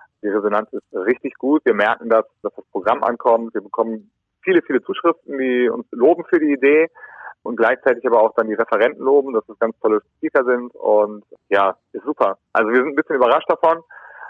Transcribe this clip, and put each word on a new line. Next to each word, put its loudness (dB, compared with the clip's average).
Die -6
Resonanz -2
ist -14
richtig -4
gut. 0
Wir 2
merken, -2
dass, 2
dass -8
das -20
Programm -2
ankommt. 0
Wir -6
bekommen -6
viele, 2
viele -2
Zuschriften, -4
die 0
uns -6
loben 2
für 2
die 0
Idee, 4
und -10
gleichzeitig 0
aber 4
auch 2
dann 0
die -4
Referenten 0
loben, 2
dass -2
es -20
ganz -2
tolle 0
Speaker -2
sind -4
und 0
ja, 0
ist -12
super. -2
Also 0
wir 0
sind 0
ein -10
bisschen -2
überrascht 2
davon, 0